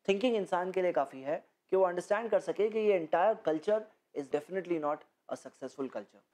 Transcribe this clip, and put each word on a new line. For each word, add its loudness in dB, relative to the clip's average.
थिंकिंग 2
इंसान -2
के 0
लिए 2
काफ़ी -2
है -4
कि 4
वो 6
अंडरस्टैंड -2
कर 4
सके -2
कि -2
ये 4
entire 2
culture 0
is -6
definitely -4
not -4
a -6
successful -10
culture। -12